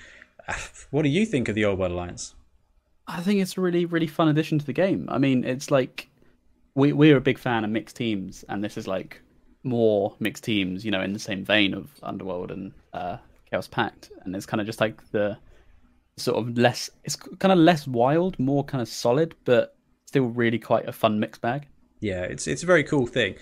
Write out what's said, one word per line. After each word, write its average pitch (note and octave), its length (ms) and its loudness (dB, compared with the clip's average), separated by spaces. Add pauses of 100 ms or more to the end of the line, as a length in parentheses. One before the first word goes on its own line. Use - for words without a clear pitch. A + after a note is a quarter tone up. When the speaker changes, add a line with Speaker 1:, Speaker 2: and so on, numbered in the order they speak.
(480)
Speaker 1:
<sighs> - 420 -12
What D3 120 0
do D3 60 2
you F#3+ 180 2
think B2 220 -2
of G#2 60 -4
the G#2+ 100 2
Old G2 140 2
World F#2 140 -2
Alliance? F2 420 -10 (720)
Speaker 2:
I E3+ 140 -8
think G3 200 0
it's F#3 160 -4
a F#3 40 -2
really, F3 240 0
really E3 220 0
fun D#3+ 220 2
addition D3+ 300 2
to D3 80 -2
the B2+ 60 -4
game. F3 380 0
I - 80 -2
mean, C3 260 2
it's C3 260 -6
like, C3 380 0 (680)
we, C#3+ 180 6
we're D3 240 8
a B2+ 40 2
big B2+ 180 0
fan A2+ 260 -2
of G#2+ 60 -4
mixed A2 260 -6
teams, G#2 520 -6
and G#2 140 -6
this G#2 140 -6
is, G#2+ 100 -8
like, F#2+ 340 -8 (440)
more A2 560 2
mixed G#2+ 240 -6
teams, G2 400 -2
you G#2+ 80 -4
know, F#2+ 100 0
in G2 100 -2
the A2 60 -6
same G2 260 -8
vein G2 300 2
of F#2+ 160 -12 (140)
Underworld F#2 480 -8
and, F#2+ 200 -12 (200)
uh, F2+ 240 -8 (340)
Chaos F#2 160 -4
Pact, - 440 -6 (140)
and F#2 120 -8
it's - 100 -10
kinda A2 180 -2
just, A2+ 160 -8
like, A2 300 -2
the G#2 260 -2 (840)
sort - 200 -2
of A#2+ 200 -4
less, A#2+ 320 2 (140)
it's - 120 -8
kinda F#3+ 400 0
less D#3+ 300 4
wild, C#3 520 0
more C#3 260 0
kinda B2+ 220 -6
solid, C#3+ 480 0 (100)
but A#2 300 4 (320)
still C3+ 200 2
really A#2 320 0
quite - 280 0
a A#2+ 60 -8
fun G#2+ 260 0
mixed - 220 -6
bag. C3+ 260 -4 (340)
Speaker 1:
Yeah, F2+ 220 -4
it's, - 240 -8
it's D3 160 -4
a F3 40 -8
very E3+ 180 4
cool C3+ 220 0
thing. A2 360 -2